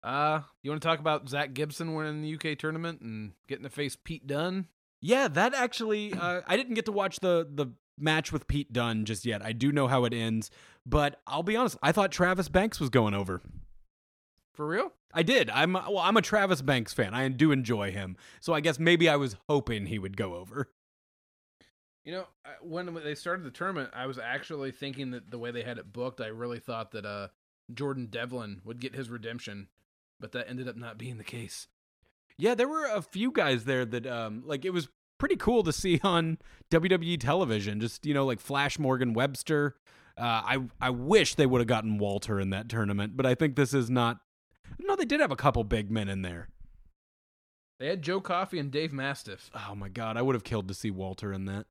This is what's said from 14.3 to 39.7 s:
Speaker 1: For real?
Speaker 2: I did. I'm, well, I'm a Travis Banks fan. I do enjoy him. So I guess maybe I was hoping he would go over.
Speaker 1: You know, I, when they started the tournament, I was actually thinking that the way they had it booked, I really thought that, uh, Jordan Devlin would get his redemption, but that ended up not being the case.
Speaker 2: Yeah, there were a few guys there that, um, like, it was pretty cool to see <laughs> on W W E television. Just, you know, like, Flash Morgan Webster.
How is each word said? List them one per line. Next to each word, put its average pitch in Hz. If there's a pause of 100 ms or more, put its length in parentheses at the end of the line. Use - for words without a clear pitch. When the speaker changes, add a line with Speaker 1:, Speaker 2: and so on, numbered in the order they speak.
Speaker 1:
For 151
real? 214 (220)
Speaker 2:
I 165
did. 170
I'm, 156
well, 185
I'm 190
a 202
Travis 190
Banks 131
fan. 104
I 131
do 139
enjoy 110
him. 92 (240)
So 165
I 151
guess 151
maybe 165
I 147
was 135 (120)
hoping 120
he 107
would 95
go 95
over. 95 (1400)
Speaker 1:
You 156
know, 185 (180)
I, 139 (100)
when 170
they 151
started 175
the 131
tournament, 170
I 131
was 131
actually 135
thinking 135
that 104
the 120
way 117
they 120
had 117
it 101
booked, 123
I 113
really 117
thought 113
that, 104
uh, 101 (440)
Jordan 131
Devlin 113
would 117
get 127
his 127
redemption, 113 (500)
but 117
that 120
ended 127
up 113
not 117
being 117
the 101
case. - (680)
Speaker 2:
Yeah, 226
there 247
were 311
a 214
few 226
guys 143
there 127
that, 117
um, 117
like, 143
it 185
was 170 (300)
pretty 339
cool 226
to 160
see 175
<laughs> -
on 160 (320)
W 165
W 175
E 170
television. 117
Just, 117
you 147
know, 139
like, 120
Flash 139
Morgan 131
Webster. 143 (400)